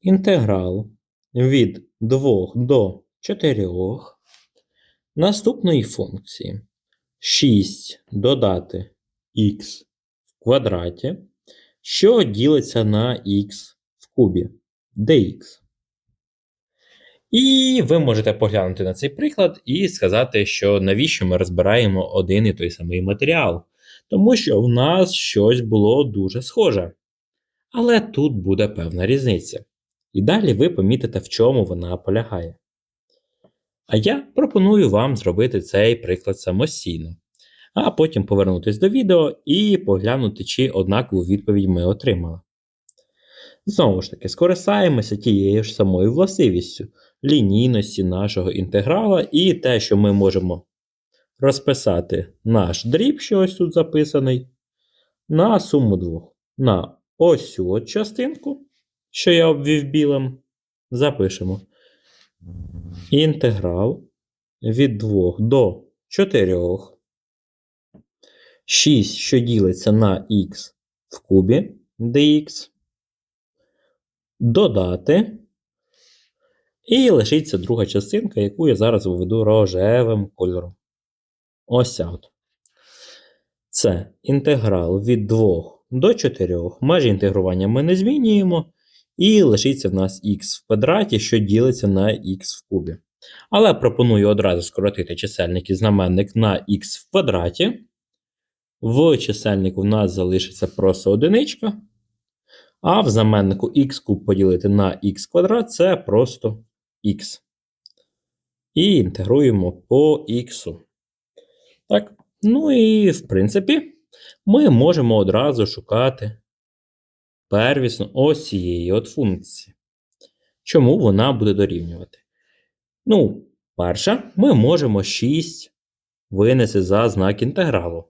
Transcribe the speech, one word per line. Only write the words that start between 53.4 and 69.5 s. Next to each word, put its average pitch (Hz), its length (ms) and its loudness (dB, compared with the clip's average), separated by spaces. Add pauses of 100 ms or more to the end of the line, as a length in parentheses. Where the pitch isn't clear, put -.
тут 175 200 -2
записаний, 143 760 0 (800)
на 185 320 2
суму 117 360 0
двох. 82 400 -8 (220)
На 110 380 0 (220)
ось 165 340 2
цю 92 180 -4
от 113 180 -4
частинку, 262 800 -8 (440)
що - 200 -2
я 165 160 4
обвів 147 380 0
білим, 139 540 -2 (520)
запишемо. 98 680 -2 (1500)
Інтеграл 117 920 0 (580)
від 117 360 0
двох 98 420 -2
до 113 440 0 (240)
чотирьох. 95 880 -2 (1700)
Шість, - 520 2
що - 220 0
ділиться 107 540 0